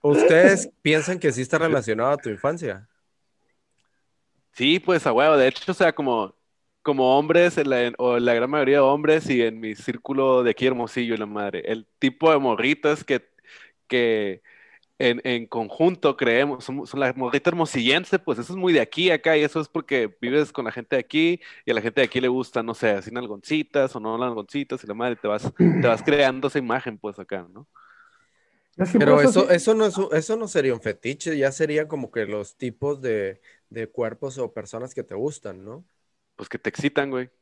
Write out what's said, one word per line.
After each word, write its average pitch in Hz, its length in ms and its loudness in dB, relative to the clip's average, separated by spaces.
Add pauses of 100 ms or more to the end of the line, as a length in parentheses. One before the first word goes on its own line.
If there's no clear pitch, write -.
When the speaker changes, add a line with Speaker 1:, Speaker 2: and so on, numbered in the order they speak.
Speaker 1:
¿ustedes 180 680 6 (120)
piensan 156 380 0
que 151 120 2
sí 120 100 -6
está 143 160 -2
relacionado 127 540 0
a 143 100 0
tu 120 80 -8
infancia? 110 580 -6 (1700)
Speaker 2:
Sí, 151 260 2
pues, 180 260 0
a 127 80 2
huevo. 147 240 4
De 127 100 6
hecho, - 240 -4
o 175 40 -2
sea, 170 180 2
como, 117 400 -4 (480)
como 135 360 2
hombres, 170 400 4
en 143 120 -2
la, 123 140 2
en, 120 160 -2
o 120 200 2
la 120 140 2
gran 117 160 0
mayoría 143 280 2
de 143 40 6
hombres, 151 480 2
y 123 140 2
en 113 160 -2
mi 107 160 -8
círculo 131 680 0
de 117 80 2
aquí, 123 140 -2
Hermosillo, 120 480 -2
y 110 40 -2
la 107 100 -6
madre, 101 340 -6 (100)
el 110 140 -6 (140)
tipo 139 320 2
de 147 80 4
morritas 135 640 0
que, - 260 -4 (580)
que 110 540 -2 (580)
en, 120 260 0
en 120 220 -4
conjunto 143 720 0
creemos, 127 480 0
son, 139 220 -8
son 139 140 -8
la 127 120 0
morrita 131 380 -2
hermosillense, 160 680 0
pues, 120 200 -4
eso 120 140 -10
es 190 40 -8
muy 180 160 2
de 139 80 4
aquí, 175 300 0
acá, 160 260 2
y 151 60 2
eso 151 180 -2
es 147 80 -8
porque 127 520 -4
vives 135 320 0
con 127 120 -6
la 110 80 -6
gente 120 240 -6
de 123 40 0
aquí, 165 380 0 (260)
y 120 60 -4
a - 40 0
la 110 60 -2
gente 113 200 0
de 123 60 6
aquí 127 140 -4
le 127 80 0
gusta, 123 340 -4
no 113 120 -8
sé, 117 160 0
así 101 200 -4
nalgoncitas 131 840 -4
o 117 60 -10
no 113 160 -6
nalgoncitas, 123 680 -8
y 101 40 -18
la 101 80 -8
madre, 120 220 -4
te 107 100 -8
vas, 104 260 -4 (260)
te 123 80 2
vas 113 120 2
Speaker 3:
<clears throat> - 40 -14
Speaker 2:
creando 139 460 2
esa 151 100 -4
imagen, 120 380 -6
pues, 101 220 -12
acá, 92 320 -10
¿no? 113 160 -20 (1080)
Speaker 3:
Yo 185 80 0
sí, 180 120 0
Speaker 1:
Pero - 20 6
Speaker 3:
pues, 143 120 6 (100)
Speaker 1:
eso, 247 140 6
Speaker 3:
sí. 185 140 4
Speaker 1:
eso 175 260 4
no 220 100 2
es 190 120 -2
un, 190 180 -2
eso 160 220 -2
no 226 100 -6
sería 135 260 0
un 113 80 -6
fetiche, 143 560 -6
ya 135 140 0
sería 151 360 -2
como 143 240 -8
que 110 140 -4
los 101 320 -10
tipos 139 440 -8
de, 104 380 -4 (300)
de 110 200 -10
cuerpos 127 500 -8
o 120 140 -6
personas 113 420 -12
que 135 80 -8
te - 120 -14
gustan, 104 480 -10
¿no? 127 200 -18 (520)
Speaker 2:
Pues - 140 -16
que 120 100 -12
te 113 100 -6
excitan, 139 420 -4
güey. 127 180 -8 (120)